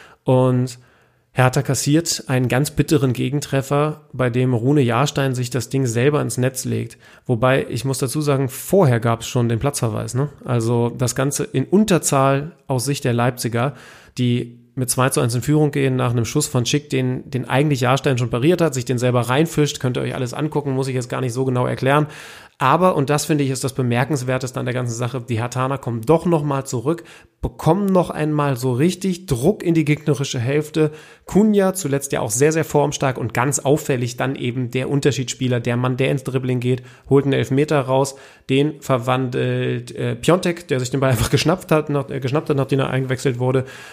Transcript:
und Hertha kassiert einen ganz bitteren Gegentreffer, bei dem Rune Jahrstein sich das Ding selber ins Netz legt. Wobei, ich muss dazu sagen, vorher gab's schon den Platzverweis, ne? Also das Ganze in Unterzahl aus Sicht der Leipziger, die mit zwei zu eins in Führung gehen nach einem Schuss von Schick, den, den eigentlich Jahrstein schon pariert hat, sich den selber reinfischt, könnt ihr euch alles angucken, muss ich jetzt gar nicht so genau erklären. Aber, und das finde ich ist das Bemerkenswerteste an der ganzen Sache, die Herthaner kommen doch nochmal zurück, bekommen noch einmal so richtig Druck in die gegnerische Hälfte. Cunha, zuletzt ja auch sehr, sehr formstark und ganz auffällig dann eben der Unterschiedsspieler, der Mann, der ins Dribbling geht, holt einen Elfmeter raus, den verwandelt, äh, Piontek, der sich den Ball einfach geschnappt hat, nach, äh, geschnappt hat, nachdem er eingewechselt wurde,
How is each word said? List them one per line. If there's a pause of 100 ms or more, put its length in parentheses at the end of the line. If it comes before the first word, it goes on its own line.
(240)
und (540)
Hertha
kassiert
einen
ganz
bitteren
Gegentreffer, (100)
bei
dem
Rune
Jahrstein
sich
das
Ding
selber
ins
Netz
legt. (280)
Wobei,
ich
muss
dazu
sagen,
vorher
gab's
schon
den
Platzverweis,
ne? (140)
Also
das
Ganze
in
Unterzahl (140)
aus
Sicht
der
Leipziger, (420)
die (160)
mit
zwei
zu
eins
in
Führung
gehen
nach
einem
Schuss
von
Schick,
den,
den
eigentlich
Jahrstein
schon
pariert
hat,
sich
den
selber
reinfischt,
könnt
ihr
euch
alles
angucken,
muss
ich
jetzt
gar
nicht
so
genau
erklären. (540)
Aber,
und
das
finde
ich
ist
das
Bemerkenswerteste
an
der
ganzen
Sache,
die
Herthaner
kommen
doch
nochmal
zurück, (360)
bekommen
noch
einmal
so
richtig
Druck
in
die
gegnerische
Hälfte. (340)
Cunha,
zuletzt
ja
auch
sehr,
sehr
formstark
und
ganz
auffällig
dann
eben
der
Unterschiedsspieler,
der
Mann,
der
ins
Dribbling
geht, (260)
holt
einen
Elfmeter
raus, (340)
den
verwandelt,
äh,
Piontek,
der
sich
den
Ball
einfach
geschnappt
hat,
nach,
äh,
geschnappt
hat,
nachdem
er
eingewechselt
wurde, (260)